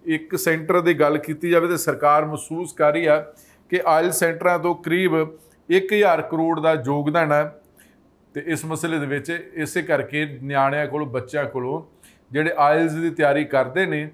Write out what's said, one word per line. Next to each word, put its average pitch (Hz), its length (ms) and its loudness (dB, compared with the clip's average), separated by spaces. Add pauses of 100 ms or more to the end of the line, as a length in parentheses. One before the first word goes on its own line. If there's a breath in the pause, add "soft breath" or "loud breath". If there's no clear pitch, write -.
ਇੱਕ 160 300 -4
ਸੈਂਟਰ 165 440 0
ਦੀ 175 140 2
ਗੱਲ 151 240 2
ਕੀਤੀ 156 320 -4
ਜਾਵੇ, 170 180 4
ਤੇ 170 80 0
ਸਰਕਾਰ 151 480 2
ਮਹਿਸੂਸ 160 480 -8
ਕਰ 151 200 2
ਰਹੀ 165 140 0
ਆ 151 260 2 (360 soft breath)
ਕਿ 180 180 0
ਆਇਲ 165 240 4
ਸੈਂਟਰਾਂ 170 480 0
ਤੋਂ 170 160 0
ਕਰੀਬ 170 400 0 (560 soft breath)
ਇੱਕ 190 220 2
ਹਜ਼ਾਰ 190 300 4
ਕਰੋੜ 160 380 -2
ਦਾ 160 120 2
ਯੋਗਦਾਨ 147 600 0
ਹੈ। 151 280 0 (720 soft breath)
ਤੇ 143 120 -8
ਇਸ 160 180 -4
ਮਸਲੇ 160 340 -4
ਦੇ 143 80 -4
ਵਿੱਚ 151 480 -6
ਇਸੇ 160 280 -4
ਕਰਕੇ 147 600 -4
ਨਿਆਣਿਆਂ 139 440 0
ਕੋਲੋਂ, 147 200 -4
ਬੱਚਿਆਂ 127 380 -4
ਕੋਲੋਂ 131 380 -6 (500 soft breath)
ਜਿਹੜੇ 156 260 -2
ਆਇਲਸ 151 340 4
ਦੀ 165 180 -2
ਤਿਆਰੀ 147 340 2
ਕਰਦੇ 139 420 0
ਨੇ 151 280 -6